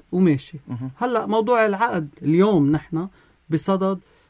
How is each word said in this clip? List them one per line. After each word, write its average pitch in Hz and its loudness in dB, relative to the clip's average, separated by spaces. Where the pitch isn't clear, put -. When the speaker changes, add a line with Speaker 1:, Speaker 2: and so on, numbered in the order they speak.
Speaker 1:
وماشي. 165 0
Speaker 2:
مهم. 127 -10
Speaker 1:
هلأ 233 -2
موضوع 220 2
العقد 202 -2
اليوم 165 4
نحن 160 -4
بصدد 190 -2